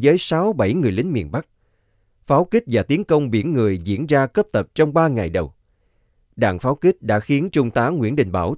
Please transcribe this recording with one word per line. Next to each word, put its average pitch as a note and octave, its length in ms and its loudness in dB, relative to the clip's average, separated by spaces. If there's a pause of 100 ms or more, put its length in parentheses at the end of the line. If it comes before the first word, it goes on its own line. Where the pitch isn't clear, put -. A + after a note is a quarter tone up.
với D3+ 160 4
sáu F3+ 340 -2
bảy A#2 220 0
người C#3+ 180 0
lính C#3 200 -2
miền E2+ 180 -4
Bắc. D3 160 -6 (800)
Pháo D3+ 180 2
kích - 220 0
và A2+ 160 0
tiến E3 220 0
công D3 260 2
biển A2+ 220 0
người G#2+ 260 0
diễn G2+ 280 -4
ra C#3 200 2
cấp G#3 260 -2
tập G2+ 220 -2
trong D3+ 200 0
ba E3 140 2
ngày G#2+ 220 -2
đầu. E2 240 -4 (840)
Đạn G2 220 0
pháo C3 160 -2
kích F3+ 280 0
đã G#2+ 180 0
khiến D3 300 -2
Trung B2+ 200 0
tá A#2 180 0
Nguyễn C#3+ 280 -2
Đình G2 160 0
Bảo F#2 260 -2